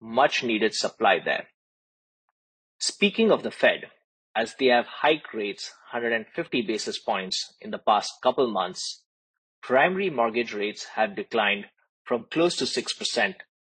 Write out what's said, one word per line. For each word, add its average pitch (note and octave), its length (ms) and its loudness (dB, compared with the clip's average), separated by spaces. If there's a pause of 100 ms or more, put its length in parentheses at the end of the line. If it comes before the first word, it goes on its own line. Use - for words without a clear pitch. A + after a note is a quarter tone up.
much B2 420 2
needed A2 300 2
supply G2 500 2
there. - 240 -4 (1300)
Speaking G#3 520 0
of A#2 120 2
the A2 80 -6
Fed, - 400 0 (440)
as A2+ 240 -4
they C3+ 80 2
have A#2+ 200 4
hiked - 460 0
rates G#2 380 -6 (200)
hundred A#2 220 -2
and A2 200 -2
fifty D3+ 280 -2
basis G#2+ 360 -4
points F#2+ 640 -4
in G#2+ 100 -12
the G#2 60 -4
past - 360 2 (100)
couple B2+ 260 4
months, F#2 540 -6 (580)
primary F3+ 480 2
mortgage A#2 440 0
rates G#2 320 -4 (100)
have G#2+ 200 0
declined G2+ 500 0 (380)
from A#2 280 -2
close E3+ 260 2
to C3+ 80 -2
six - 280 -4
percent G2+ 420 -2 (320)